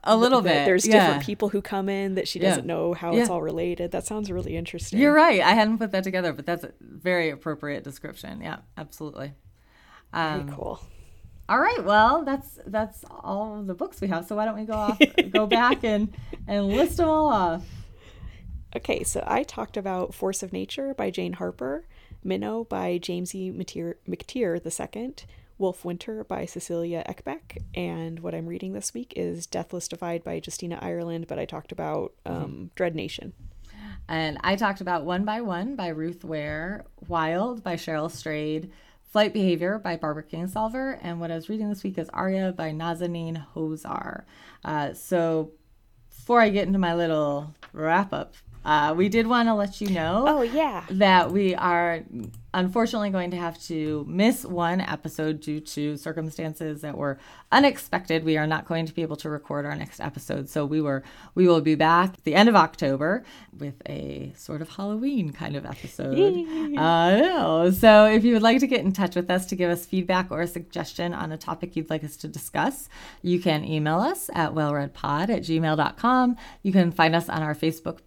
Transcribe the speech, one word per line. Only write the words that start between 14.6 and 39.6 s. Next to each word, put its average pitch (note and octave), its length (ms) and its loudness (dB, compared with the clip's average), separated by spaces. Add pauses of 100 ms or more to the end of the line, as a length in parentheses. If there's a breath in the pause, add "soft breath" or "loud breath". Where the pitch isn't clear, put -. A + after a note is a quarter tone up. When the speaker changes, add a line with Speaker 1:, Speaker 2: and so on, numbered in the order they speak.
Speaker 1:
go A3 80 -6
off, G#3+ 260 -2 (160)
Speaker 2:
<laughs> F#3+ 160 -2
Speaker 1:
go G#3+ 140 0
back A#3+ 380 0
and, G#3+ 280 -2 (360 loud breath)
and G3+ 220 -2
list C#4 280 0
them E4+ 120 2
all D#4 180 2
off. F#3+ 380 0 (1080 loud breath)
Speaker 2:
Okay, - 280 -4
so - 240 -4
I B3 160 0
talked - 340 -8
about F#3+ 360 -4
Force F#3+ 300 -4
of F#3 100 -12
Nature C4+ 400 -8
by G3+ 160 -4
Jane F3+ 240 -6
Harper, B3 520 -8 (380 soft breath)
Minnow G#3+ 400 -4
by F#3 360 -4
James F3+ 360 -8
E. F#3 160 -8
McTeer, E3+ 440 -8 (120)
McTeer F3 540 -4
the - 100 -8
second, - 540 -10 (320 soft breath)
Wolf F#3 260 -4
Winter G#3+ 400 -8
by - 220 -6
Cecilia E3+ 640 -6
Eckbeck, - 480 -12 (160)
and E3 460 -8
what E3+ 160 -8
I'm E3 100 -8
reading F3+ 280 -8
this G3+ 200 -8
week A#3+ 220 -12
is E3+ 320 -6
Deathless F3 400 -8
Divide E3+ 360 -8
by F3 120 -8
Justina E3+ 460 -10
Ireland, E3+ 460 -6
but D#3+ 120 -8
I D#3+ 60 -4
talked - 260 -14
about, D#3 420 -6 (120)
Speaker 1:
Mm-hmm. E3 180 -6
Speaker 2:
um, E3+ 320 -12
Dread E3+ 200 -2
Nation. - 380 -10 (760 loud breath)
Speaker 1:
And D#3+ 360 -4
I F#3+ 120 2
talked G3 260 -2
about F3 220 -2
One F3+ 220 -2
by G#3+ 160 -4
One G#3 340 -4
by F#3+ 140 -4
Ruth E3 340 -6
Ware, D#3+ 600 -6 (220)
Wild F3 560 -2
by F3+ 120 -4
Cheryl D#3+ 360 -4
Strayed, D#3 600 -6 (320 soft breath)
Flight G#3+ 300 2
Behavior F#3 460 2